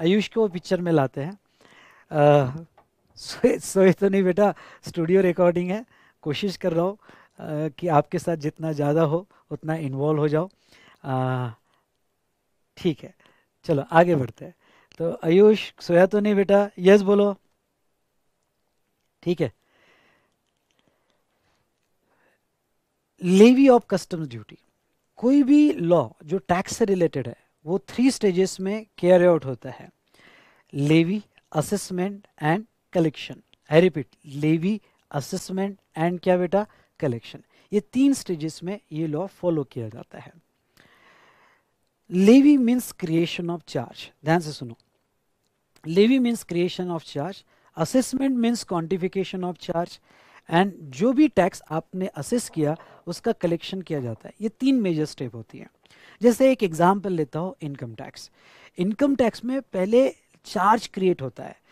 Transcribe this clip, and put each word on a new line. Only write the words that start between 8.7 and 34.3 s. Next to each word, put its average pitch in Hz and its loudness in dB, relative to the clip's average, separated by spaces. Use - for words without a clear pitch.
ज़्यादा 147 0
हो 160 -2
उतना 156 -8
इन्वॉल्व 147 -4
हो 151 0
जाओ। 156 -2
अ, 127 -4
ठीक - -6
है, - -20
चलो 139 -2
आगे 170 6
बढ़ते 135 -6
हैं। 170 -20
तो 165 -6
आयुष 196 4
सोया 175 4
तो 208 0
नहीं 208 0
बेटा? 202 2
यस 190 6
बोलो, 202 0
ठीक 170 -4
है। 139 -4
Levy 233 8
of 240 4
customs 160 -6
duty, 117 -16
कोई 277 4
भी 294 6
लॉ 165 2
जो 160 -4
टैक्स - -4
से 233 2
रिलेटेड 170 0
है, - -14
वो 180 -4
थ्री 254 0
स्टेजेस 190 0
में 202 -8
कैरी 180 6
आउट 165 4
होता 135 -12
है, - -20
levy, 165 2
assessment 190 -4
and 170 0
collection। 160 -2
I 160 6
repeat, 165 0